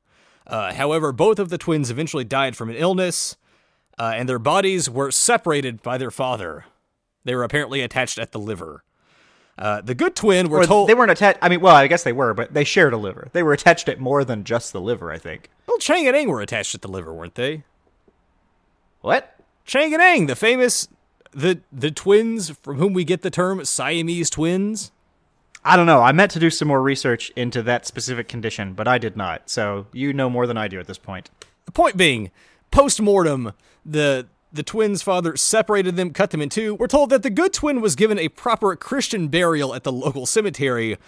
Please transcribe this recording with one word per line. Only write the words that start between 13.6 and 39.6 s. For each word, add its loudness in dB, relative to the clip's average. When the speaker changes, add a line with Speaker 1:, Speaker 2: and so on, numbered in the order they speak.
Speaker 2:
at -4
more 0
than -4
just -4
the -10
liver, -6
I -10
think. -16
Speaker 1:
Well, 0
Chang 0
and 4
Eng 0
were -2
attached -6
at -16
the -12
liver, -10
weren't -14
they? -6
Speaker 2:
What? -2
Speaker 1:
Chang 0
and 4
Eng, 6
the -2
famous, 2
the, -2
the -4
twins 0
from -12
whom 2
we 0
get -2
the -4
term -2
Siamese -2
twins. -4
Speaker 2:
I 8
don't 6
know. 8
I 8
meant 4
to -4
do 4
some -2
more 2
research -2
into -4
that -2
specific -8
condition, -8
but -4
I 2
did -8
not. -8
So -4
you -6
know -2
more -2
than -4
I -4
do -10
at -14
this -14
point. -14
Speaker 1:
The -16
point 2
being, 2
post-mortem, 2
the, -2
the -8
twins' -2
father -2
separated 0
them, -4
cut 0
them -2
in -4
two. -4
We're -2
told 4
that 4
the -2
good 0
twin -2
was 0
given 2
a -2
proper -2
Christian -4
burial 0